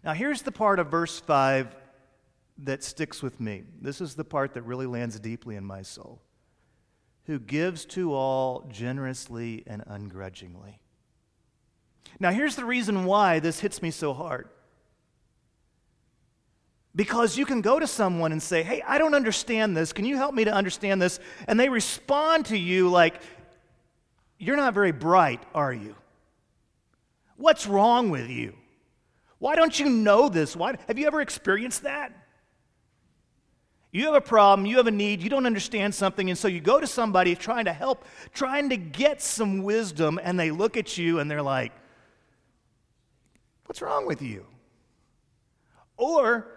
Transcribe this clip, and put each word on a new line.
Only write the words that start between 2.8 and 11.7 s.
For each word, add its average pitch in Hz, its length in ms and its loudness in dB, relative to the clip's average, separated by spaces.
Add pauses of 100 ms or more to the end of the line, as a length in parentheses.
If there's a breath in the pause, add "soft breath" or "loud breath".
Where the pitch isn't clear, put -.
sticks - 400 -10
with 127 160 -10
me. 107 260 -8 (180)
This 139 180 -10
is 143 140 -10
the 151 100 -10
part 139 300 -4
that 120 80 -10
really 127 240 -8
lands 120 340 -8
deeply 113 340 -12
in 98 80 -12
my 98 200 -12
soul. - 400 -20 (1000)
"Who 151 140 -6
gives 151 460 -4
to 175 300 -4
all 131 560 -2
generously 117 960 -10
and 107 200 -12
ungrudgingly." 95 920 -16 (1400 loud breath)